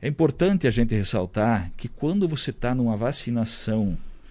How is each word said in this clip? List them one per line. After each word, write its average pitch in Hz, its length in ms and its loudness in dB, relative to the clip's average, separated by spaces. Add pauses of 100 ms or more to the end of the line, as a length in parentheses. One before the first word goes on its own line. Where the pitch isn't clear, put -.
É - 60 -6
importante 165 640 2
a - 20 6
gente 110 240 2
ressaltar 101 800 0
que - 120 -8
quando 180 400 0
você 147 240 -4
tá 123 240 -2
numa 117 200 2
vacinação 113 1040 -2 (320)